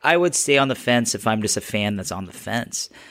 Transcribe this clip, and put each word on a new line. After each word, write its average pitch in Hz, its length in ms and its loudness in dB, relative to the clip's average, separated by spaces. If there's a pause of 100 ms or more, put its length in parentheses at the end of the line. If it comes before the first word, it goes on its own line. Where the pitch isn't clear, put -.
I 160 140 4
would 175 180 2
stay 139 240 2
on 135 120 4
the 123 60 0
fence 120 380 2
if 104 140 -4
I'm 110 140 2
just 107 160 -2
a 101 40 -2
fan 104 360 -2
that's 92 160 -8
on 95 120 -8
the 87 60 -16
fence. - 580 -8 (220)